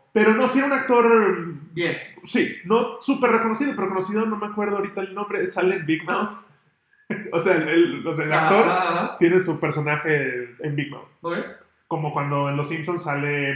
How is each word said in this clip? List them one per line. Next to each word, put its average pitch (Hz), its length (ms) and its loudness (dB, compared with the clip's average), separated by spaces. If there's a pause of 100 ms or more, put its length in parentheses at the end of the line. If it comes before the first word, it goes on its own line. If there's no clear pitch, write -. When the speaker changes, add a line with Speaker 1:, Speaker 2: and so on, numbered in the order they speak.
(120)
Speaker 1:
Pero 220 220 6
no, 247 140 2
sí 269 100 0
era 277 100 2
un 277 40 0
actor 220 840 2 (180)
Speaker 2:
Bien. 165 240 -2 (280)
Speaker 1:
Sí, - 300 0 (120)
no 220 360 0
súper 247 300 2
reconocido, 226 420 0
pero 185 140 -2
conocido, 196 360 -2
no 214 120 -2
me 208 100 -6
acuerdo 202 300 -2
ahorita 196 240 -4
el 190 120 -8
nombre, 202 360 -4
sale 185 260 2
en 165 120 -4
Big 156 180 0
Mouth. 196 340 -4 (680)
<laughs> - 240 -6
O 165 80 2
sea, 185 160 4
el, 156 120 0
el, 165 380 2
o 165 60 -2
sea, 151 120 -4
el 151 80 -2
Speaker 2:
Ajá, 160 160 2
Speaker 1:
actor 208 200 6
Speaker 2:
ajá, 180 140 2 (220)
ajá. - 140 -8
Speaker 1:
tiene 175 220 6
su 170 200 -2
personaje 147 1000 -2
en 147 160 -4
Big 143 140 -4
Mouth. - 180 -16 (120)
Speaker 2:
Ok. 170 140 -6 (540)
Speaker 1:
Como 151 240 -4
cuando 143 360 -2
en 139 80 -2
Los 147 120 -4
Simpsons 165 340 -4
sale 143 540 -2